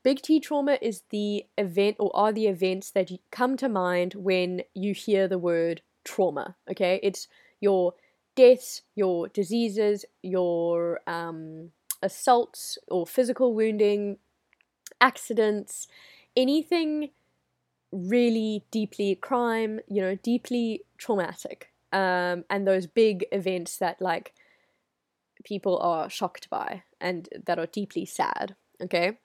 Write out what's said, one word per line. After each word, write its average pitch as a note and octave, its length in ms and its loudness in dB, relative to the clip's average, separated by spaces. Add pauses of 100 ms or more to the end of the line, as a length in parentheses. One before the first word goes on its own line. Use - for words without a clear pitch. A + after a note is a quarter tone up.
Big C4 220 2
T D#4 160 4
trauma C#4+ 420 0
is A3 300 -4
the G#3 340 -2 (100)
event, G3+ 440 0
or G#3 160 0
are G#3+ 160 4
the G#3+ 160 0
events F#3+ 420 0
that F#3 220 0
y-, F3+ 80 -12 (100)
come B3+ 280 0
to C4+ 120 -2
mind F3+ 460 0
when F3+ 480 0 (100)
you G3 220 -2
hear F#3+ 320 2
the F#3 100 -2
word E3+ 460 0 (200)
trauma, D#3+ 520 -2 (140)
okay? F#3 340 0
It's G3 240 -2 (320)
your F#3 340 2 (420)
deaths, B3+ 460 6 (140)
your F3+ 320 0
diseases, G#3 760 0 (200)
your, E3+ 840 0
um, E3 680 -8 (300)
assaults - 840 0
or F3 180 -2
physical B3 480 2
wounding, G#3 640 0 (840)
accidents, A3 880 0 (480)
anything D4+ 760 0 (800)
really A3 800 2
deeply, G#3 420 -2
crime, A3+ 720 -2
you G3+ 140 0
know, F#3+ 140 0
deeply A#3 680 -2 (120)
traumatic, - 720 -6 (240)
um, F3+ 560 0
and G3 180 0
those F#3+ 200 2
big G#3+ 440 2
events F#3 460 -2
that, F3 240 -2
like, F3 320 -4 (1120)
people F#3+ 340 -2
are E3+ 300 -2
shocked - 400 -8
by - 340 -6 (160)
and F3 300 -6 (160)
that F3 140 -2
are E3 80 -4
deeply - 380 -6
sad, - 500 -4 (260)
okay? F3+ 440 -2